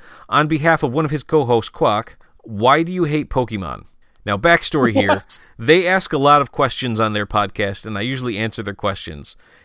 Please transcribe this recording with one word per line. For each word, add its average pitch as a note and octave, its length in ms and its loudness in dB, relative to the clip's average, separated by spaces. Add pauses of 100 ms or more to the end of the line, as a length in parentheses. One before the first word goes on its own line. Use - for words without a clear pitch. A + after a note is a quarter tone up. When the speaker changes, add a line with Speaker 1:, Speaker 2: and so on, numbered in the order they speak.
(280)
Speaker 1:
on D3+ 220 2
behalf D#3+ 340 0
of B2+ 80 -2
one D#3 140 0
of C#3 60 -4
his D3+ 120 -4
co-hosts, A#2+ 460 2
Quack, A2+ 480 -2 (260)
"Why A#2+ 400 2
do E3+ 80 -4
you F3+ 140 0
hate D3 240 -4
Pokemon?" F#2 560 -4 (400)
Now, G2+ 120 0
backstory D#3 560 2
here, G2 160 2
Speaker 2:
What? - 300 -2 (180)
Speaker 1:
they E3 300 4
ask F#3+ 260 0
a D3+ 40 -2
lot C#3+ 240 6
of C3+ 100 -4
questions B2 480 -2
on A2 140 2
their G#2 120 0
podcast, G2+ 600 -2
and G#2+ 120 -8
I G2+ 40 -4
usually B2 360 -4
answer A2 260 -4
their G2 120 -8
questions. F2 600 -8 (300)